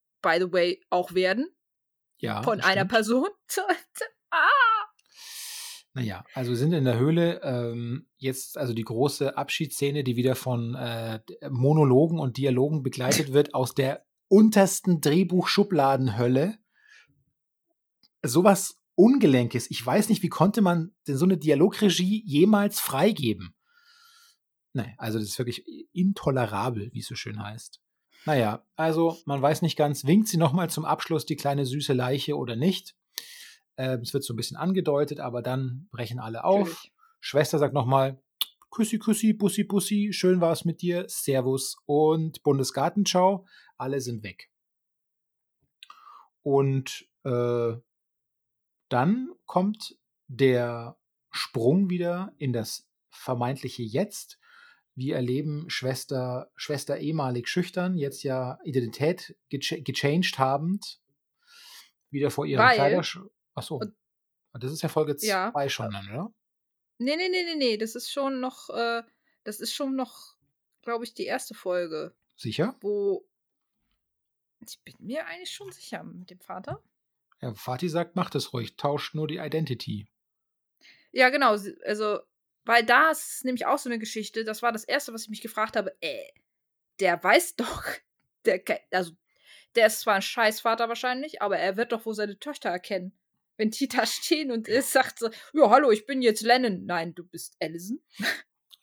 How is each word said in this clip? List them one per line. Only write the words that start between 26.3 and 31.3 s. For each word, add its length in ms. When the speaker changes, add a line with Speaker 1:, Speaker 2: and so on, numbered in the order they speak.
Speaker 2:
wie 60
es 80
so 80
schön 280
heißt. 380
Na 120
ja, 280
also 500
man 160
weiß 220
nicht 120
ganz, 300
winkt 240
sie 80
noch 160
mal 160
zum 160
Abschluss 400
die 100